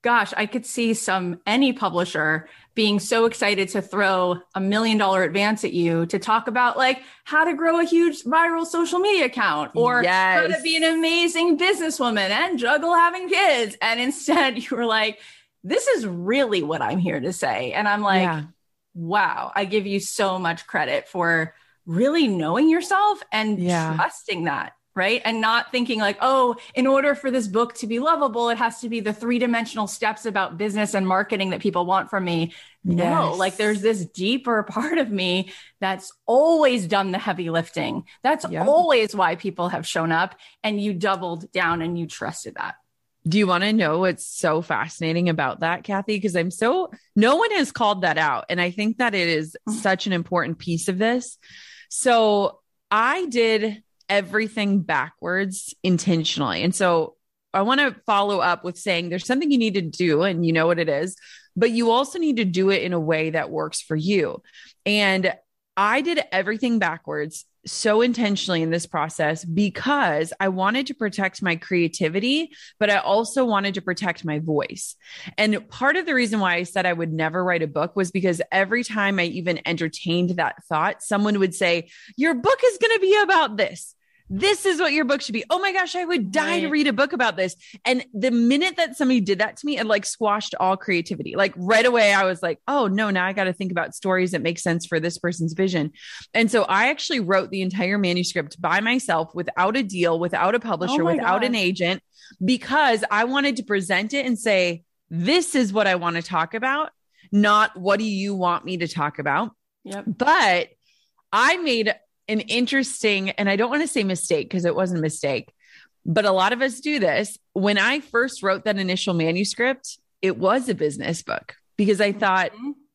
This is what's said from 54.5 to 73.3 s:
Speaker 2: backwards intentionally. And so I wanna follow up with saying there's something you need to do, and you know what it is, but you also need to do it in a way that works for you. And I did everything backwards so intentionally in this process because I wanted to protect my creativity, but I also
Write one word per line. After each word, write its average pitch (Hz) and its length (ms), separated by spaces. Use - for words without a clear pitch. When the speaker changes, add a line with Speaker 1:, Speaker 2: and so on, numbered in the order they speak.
Speaker 2:
backwards 170 920
intentionally. 156 800
And 180 120
so 170 400
I 190 100
wanna 269 320
follow 202 360
up 175 220
with 180 140
saying 175 320
there's 175 160
something 285 240
you 277 80
need 220 180
to 196 60
do, 160 420
and 175 220
you 165 80
know 160 140
what 170 100
it 165 120
is, 160 260
but 226 160
you 226 180
also 269 300
need 302 180
to 226 80
do 185 240
it 196 140
in 180 100
a 175 60
way 160 320
that 156 180
works 156 320
for - 140
you. 165 480
And 196 480
I 214 240
did 311 200
everything 214 480
backwards 156 640
so 214 340
intentionally 202 600
in 165 80
this 165 160
process 160 580
because 185 960
I 196 100
wanted 196 380
to 254 60
protect 196 480
my 175 140
creativity, 190 960
but 208 120
I 202 60
also 226 460